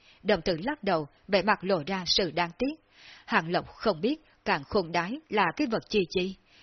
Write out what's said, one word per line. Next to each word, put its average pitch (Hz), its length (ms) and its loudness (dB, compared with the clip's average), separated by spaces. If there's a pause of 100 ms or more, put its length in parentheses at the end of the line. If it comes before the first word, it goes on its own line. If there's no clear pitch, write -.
(240)
Đồng 190 180 2
tử 175 220 0
lắc 294 200 -6
đầu, 165 240 0 (200)
vẻ 196 140 2
mặt 208 220 0
lộ 180 240 2
ra 190 180 -4
sự 180 260 0
đáng 170 260 -2
tiếc. 285 180 -2 (500)
Hàng 175 260 0
Lập 156 160 0
không 160 340 -2
biết 269 200 0 (240)
Càn 170 180 0
Khôn 175 280 0
Đái 180 280 -2 (100)
là 202 160 2 (100)
cái 294 120 0
vật 220 220 -4
chi 202 200 2
chi, 190 260 -2 (280)